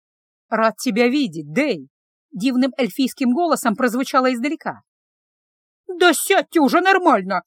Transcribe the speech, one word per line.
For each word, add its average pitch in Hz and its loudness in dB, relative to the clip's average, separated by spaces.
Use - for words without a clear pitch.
«Рад 220 0
тебя 240 0
видеть, 170 -4
Дэй!» 180 -2
Дивным 247 0
эльфийским 247 0
голосом 269 -2
прозвучало 254 0
издалека. 240 -8
«Да 359 2
сядьте - 0
уже 277 4
нормально! 277 2